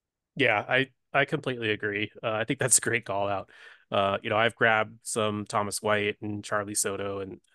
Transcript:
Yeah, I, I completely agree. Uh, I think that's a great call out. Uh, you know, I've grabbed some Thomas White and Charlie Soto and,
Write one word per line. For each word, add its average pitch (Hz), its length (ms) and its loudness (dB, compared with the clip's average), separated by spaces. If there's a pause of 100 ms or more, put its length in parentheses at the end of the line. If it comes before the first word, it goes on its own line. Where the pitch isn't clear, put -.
(360)
Yeah, 117 320 2
I, 131 180 2 (260)
I 139 120 4
completely 123 480 -2
agree. 104 400 -4 (100)
Uh, 117 80 -2
I 110 140 0
think 127 160 -2
that's 127 180 4
a - 40 -10
great 117 220 0
call 101 220 -2
out. 98 240 -4 (400)
Uh, 98 320 2
you 117 80 -4
know, 107 60 2
I've 113 180 2
grabbed 113 480 2
some 104 440 -2
Thomas 104 360 -2
White 104 400 2
and 104 220 -6
Charlie 104 320 -4
Soto 101 420 -4
and, 98 220 -10 (140)